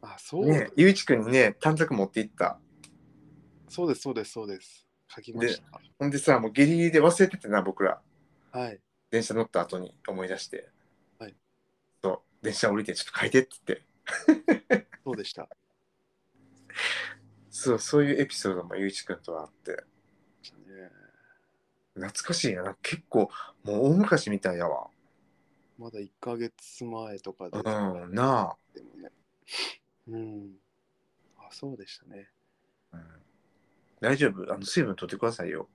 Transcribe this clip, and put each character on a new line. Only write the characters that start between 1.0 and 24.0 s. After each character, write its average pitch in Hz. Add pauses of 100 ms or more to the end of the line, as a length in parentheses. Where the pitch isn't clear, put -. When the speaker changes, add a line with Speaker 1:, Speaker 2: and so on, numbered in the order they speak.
Speaker 2:
く 131
ん 113
に 117
ね、 120
短 156
冊 156
持 101
っ 95
て 113
行 104
っ -
た。 - (1080)
Speaker 1:
そ 180
う -
で 135
す、 -
そ 139
う -
で 110
す、 -
そ 113
う -
で 98
す。 - (220)
書 -
き 117
ま 113
し 117
た。 -
Speaker 2:
で、 - (140)
ほ 143
ん 143
で 143
さ、 135
も 113
う 107
ギ 135
リ 165
ギ 170
リ 170
で 156
忘 165
れ 190
て 190
て -
な、 101
僕 95
ら。 - (520)
Speaker 1:
は 123
い。 104 (300)
Speaker 2:
電 113
車 113
乗 113
っ -
た 87
後 87
に 90 (120)
思 95
い 92
出 92
し -
て。 - (500)
Speaker 1:
は 110
い。 95 (680)
Speaker 2:
そ 98
う、 92 (220)
電 107
車 113
降 101
り 107
て 92
ち -
ょ -
っ -
と -
書 -
い -
て 131
っ -
て - (440)
言 311
っ 311 (200)
て。 - (180)
Speaker 1:
そ -
う -
で 101
し -
た。 - (2000)
Speaker 2:
そ -
う、 110
そ -
う 143
い 143
う -
エ 139
ピ -
ソ 98
ー -
ド 87
も 87
ゆ 98
う 98
い 95
ち -
く 90
ん 85
と 85
は 78
あ -
っ -
て。 -
Speaker 1:
ね。 - (1040)
Speaker 2:
懐 95 (100)
か 170
し 151
い 98
な。 90
な 95
ん 95
か -
結 -
構、 110 (340)
も 104
う 135
大 -
昔 180